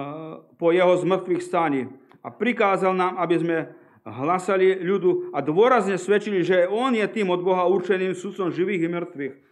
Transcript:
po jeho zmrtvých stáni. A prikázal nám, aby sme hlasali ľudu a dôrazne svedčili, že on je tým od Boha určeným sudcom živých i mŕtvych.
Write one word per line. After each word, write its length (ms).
po 160
jeho 240
zmrtvých 480
stáni. 480
A 80
prikázal 640
nám, 240
aby 240
sme 140
hlasali 760
ľudu 540
a 80
dôrazne 560
svedčili, 480
že 240
on 240
je 160
tým 240
od 80
Boha 240
určeným 480
sudcom 340
živých 380
i 20
mŕtvych. 460